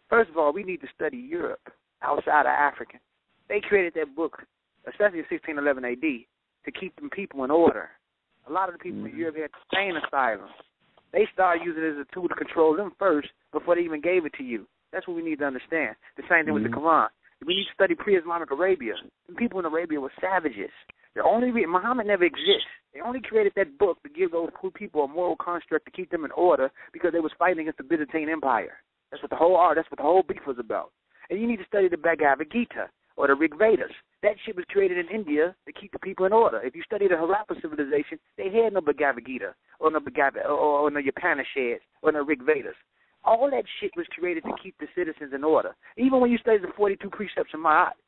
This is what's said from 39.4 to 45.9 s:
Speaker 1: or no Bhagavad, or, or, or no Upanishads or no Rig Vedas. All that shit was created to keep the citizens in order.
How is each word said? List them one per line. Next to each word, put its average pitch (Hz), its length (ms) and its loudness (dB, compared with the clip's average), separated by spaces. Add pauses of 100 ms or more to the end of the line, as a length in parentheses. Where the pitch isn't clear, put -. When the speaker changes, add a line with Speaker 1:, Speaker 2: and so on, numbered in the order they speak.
Speaker 1:
or 156 100 2
no 156 80 -2
Bhagavad, 139 460 -2
or, 143 60 0
or, 147 360 2
or 147 40 2
no 147 140 -2
Upanishads 135 800 -2 (180)
or 156 120 2
no 147 100 -2
Rig 139 220 -2
Vedas. 135 300 0 (500)
All 233 240 4
that 240 140 -2 (180)
shit 202 160 -4
was 170 80 -6 (120)
created 170 260 -2
to - 100 -6 (100)
keep 190 160 -16
the 151 160 -10
citizens 156 400 -6
in 139 80 -4
order. 147 320 4 (220)